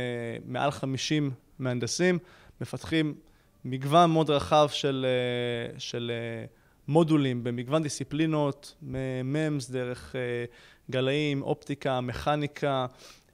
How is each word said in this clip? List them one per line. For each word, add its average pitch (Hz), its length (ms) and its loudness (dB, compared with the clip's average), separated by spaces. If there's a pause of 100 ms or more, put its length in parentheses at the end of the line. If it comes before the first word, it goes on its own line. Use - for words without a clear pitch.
(460)
מעל 127 240 0
חמישים 139 600 -2 (280)
מהנדסים, 131 600 2 (420)
מפתחים 151 540 -2 (500)
מגוון 139 460 4
מאוד 160 200 4
רחב 147 420 6
של, 135 360 0
אה, 123 720 -2
של, 120 360 -6
אה, 117 320 -8 (420)
מודולים 139 560 4
במגוון 123 380 -2
דיסציפלינות, 147 1000 -2
מ-, 131 500 -4
ממס 147 380 -2
דרך, 127 460 -6
אה, 120 280 -4 (460)
גלאים, 139 520 0
אופטיקה, 139 580 -2
מכניקה, 139 840 -2 (480)